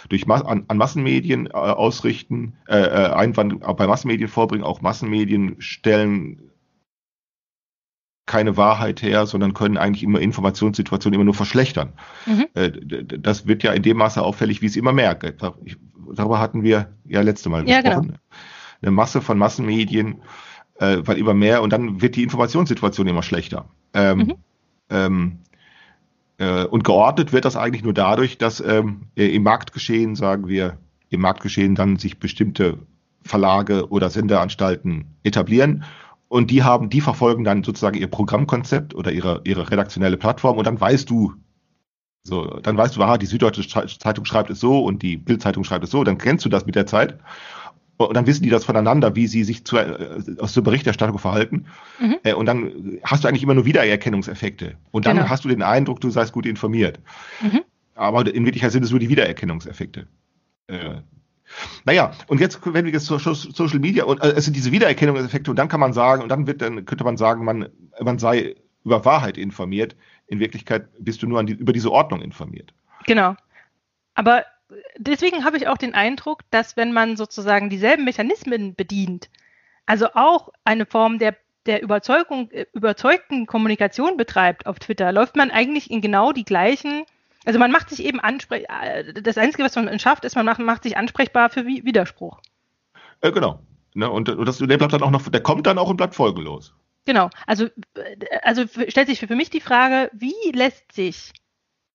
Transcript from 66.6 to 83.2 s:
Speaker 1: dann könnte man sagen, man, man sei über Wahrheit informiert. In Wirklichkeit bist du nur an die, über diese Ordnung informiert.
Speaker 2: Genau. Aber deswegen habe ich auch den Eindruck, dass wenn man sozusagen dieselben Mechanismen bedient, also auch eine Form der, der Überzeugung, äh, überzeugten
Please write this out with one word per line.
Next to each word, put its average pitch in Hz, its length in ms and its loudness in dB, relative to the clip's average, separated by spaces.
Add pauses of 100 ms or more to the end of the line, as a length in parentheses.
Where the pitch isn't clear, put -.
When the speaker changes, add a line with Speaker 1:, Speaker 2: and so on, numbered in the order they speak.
Speaker 1:
dann 113 240 -6
könnte 123 180 -6
man 120 120 0
sagen, 113 280 2
man, 113 240 -4 (320)
man - 180 -2
sei 113 380 0 (280)
über 110 200 0
Wahrheit 135 340 2
informiert. 98 560 -6 (320)
In 104 140 -6
Wirklichkeit 110 480 -4 (100)
bist 110 240 -8
du 117 60 -4
nur 117 100 0
an 107 80 0
die, 107 60 -4
über 107 200 0
diese 117 200 0
Ordnung 95 300 2
informiert. - 520 -16 (320)
Speaker 2:
Genau. 196 300 2 (800)
Aber 233 300 4 (520)
deswegen 294 480 -2
habe 311 140 0
ich 262 100 -4
auch 269 80 0
den 240 180 -6
Eindruck, 254 460 -4 (100)
dass 226 260 -2
wenn 233 160 -2
man 226 240 0
sozusagen 208 540 -2
dieselben 226 340 0
Mechanismen 247 720 -4
bedient, 185 540 -6 (580)
also 214 280 2
auch 302 340 4 (160)
eine 220 220 2
Form 226 320 2
der, 214 180 0 (300)
der 208 160 0
Überzeugung, 247 680 0
äh, - 220 -10
überzeugten 247 760 0